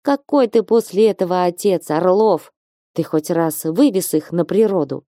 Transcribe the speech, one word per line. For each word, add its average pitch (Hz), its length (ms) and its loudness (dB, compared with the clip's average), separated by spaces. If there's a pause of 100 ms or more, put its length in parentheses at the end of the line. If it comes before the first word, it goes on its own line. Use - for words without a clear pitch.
Какой 277 460 0
ты 214 160 0
после 220 480 2
этого 180 320 -2
отец, 175 480 -2
Орлов? 185 600 0 (440)
Ты 165 80 -2
хоть 151 260 -4
раз 165 340 -2
вывез 185 520 0
их 156 160 -4
на 170 120 0
природу? 180 680 -2